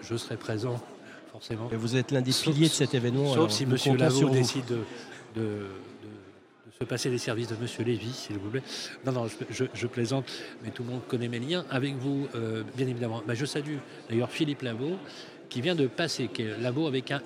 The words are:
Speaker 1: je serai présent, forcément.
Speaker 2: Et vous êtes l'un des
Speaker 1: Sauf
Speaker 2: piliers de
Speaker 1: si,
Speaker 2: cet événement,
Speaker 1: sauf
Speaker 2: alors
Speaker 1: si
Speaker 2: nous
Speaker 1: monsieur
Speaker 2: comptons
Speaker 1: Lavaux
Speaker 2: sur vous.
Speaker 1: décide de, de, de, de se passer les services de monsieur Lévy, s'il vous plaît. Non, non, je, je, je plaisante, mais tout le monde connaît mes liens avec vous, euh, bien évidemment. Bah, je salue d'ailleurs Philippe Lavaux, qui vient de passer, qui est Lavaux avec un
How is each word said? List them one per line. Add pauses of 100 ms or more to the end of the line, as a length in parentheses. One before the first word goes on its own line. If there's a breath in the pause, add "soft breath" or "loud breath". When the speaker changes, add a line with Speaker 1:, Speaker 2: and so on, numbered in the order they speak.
Speaker 1:
je
serai
présent, (520 loud breath)
forcément.
Speaker 2:
Et
vous
êtes
l'un
des
Speaker 1:
Sauf
Speaker 2:
piliers
de
Speaker 1:
si,
Speaker 2:
cet
événement,
Speaker 1:
sauf
Speaker 2:
alors
Speaker 1:
si
Speaker 2:
nous
Speaker 1:
monsieur
Speaker 2:
comptons
Speaker 1:
Lavaux
Speaker 2:
sur
vous.
Speaker 1:
décide
de,
de,
de,
de
se
passer
les
services
de
monsieur
Lévy,
s'il
vous
plaît. (420 loud breath)
Non,
non,
je, (140)
je, (100)
je
plaisante, (340 loud breath)
mais
tout
le
monde
connaît
mes
liens
avec
vous,
euh, (120)
bien
évidemment.
Bah,
je
salue (320 loud breath)
d'ailleurs
Philippe
Lavaux, (520 loud breath)
qui
vient
de
passer,
qui
est
Lavaux
avec
un